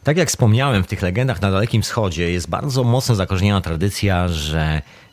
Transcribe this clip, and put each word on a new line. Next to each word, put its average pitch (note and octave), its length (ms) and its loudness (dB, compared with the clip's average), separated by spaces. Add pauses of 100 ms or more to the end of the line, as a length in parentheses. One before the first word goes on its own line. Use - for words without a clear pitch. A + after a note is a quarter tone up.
Tak D3+ 140 2
jak D#3+ 120 2
wspomniałem, A#2 540 2
w - 40 -4
tych - 140 -6
legendach F2+ 400 -2
na G2 100 2
Dalekim G#2 300 2
Wschodzie F2 500 -2
jest F2 180 -4
bardzo C3 340 -2
mocno A#2+ 320 2
zakorzeniona F#2+ 460 0
tradycja, F2+ 640 -2
że D#2 540 -2 (320)